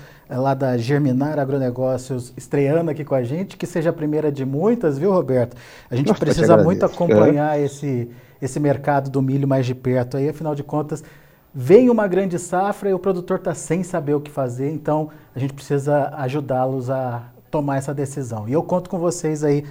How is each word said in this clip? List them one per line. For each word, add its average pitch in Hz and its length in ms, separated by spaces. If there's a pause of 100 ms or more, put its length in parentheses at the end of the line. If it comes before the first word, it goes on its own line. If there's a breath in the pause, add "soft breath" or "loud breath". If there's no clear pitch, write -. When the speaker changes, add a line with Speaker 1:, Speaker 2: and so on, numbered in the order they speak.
(280 loud breath)
Speaker 1:
é 131 80
lá 135 180
da 131 220
Germinar 139 640
Agronegócios, 131 1000
estreando 151 540
aqui 143 140
com 143 100
a 131 80
gente. 160 340
Que - 80
seja 165 260
a - 20
primeira 151 400
de 135 120
muitas, 156 540
viu, 190 140
Roberto? 131 440 (320 loud breath)
A 123 60
gente 143 140
Speaker 2:
Nossa, 214 80
eu - 20
te - 160
Speaker 1:
precisa 170 220
muito 180 280
Speaker 2:
agradeço. 175 200
Speaker 1:
acompanhar 147 520
Speaker 2:
É. 147 60
Speaker 1:
esse, 135 480 (320 loud breath)
esse 139 160
mercado 143 500
do 135 140
milho 139 240
mais 135 180
de 127 80
perto 127 440
aí. 139 120
Afinal 151 240
de 143 120
contas, 151 400 (500 soft breath)
vem 175 340
uma 220 200
grande 180 280
safra 196 540
e - 20
o 180 60
produtor 180 400
tá 85 160
sem 175 300
saber 147 300
o 147 60
que 147 120
fazer. 135 400
Então, 151 380 (220 loud breath)
a 135 60
gente 139 160
precisa 143 640
ajudá-los 131 720
a 123 400 (220)
tomar 143 240
essa 139 180
decisão. 127 540
E 123 40
eu 160 120
conto 180 260
com 190 80
vocês 156 460
aí 147 260